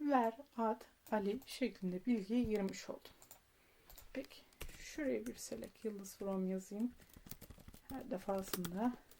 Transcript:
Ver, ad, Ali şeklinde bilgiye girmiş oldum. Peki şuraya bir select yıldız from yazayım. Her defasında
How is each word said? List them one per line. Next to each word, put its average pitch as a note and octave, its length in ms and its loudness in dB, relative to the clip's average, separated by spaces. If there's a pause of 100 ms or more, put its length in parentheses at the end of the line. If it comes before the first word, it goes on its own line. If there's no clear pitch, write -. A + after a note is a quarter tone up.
Ver, C4 320 6 (260)
ad, A3+ 220 4 (300)
Ali G#3 360 2
şeklinde F#3 600 -2
bilgiye A#3 360 4
girmiş G3+ 480 2
oldum. - 220 -10 (1000)
Peki - 240 -8 (420)
şuraya B3+ 480 0
bir A#3+ 80 -2
select - 500 -8
yıldız G3+ 320 -6
from F#3+ 340 2
yazayım. G3+ 420 0 (1000)
Her B3+ 180 -4
defasında F#3+ 840 0 (280)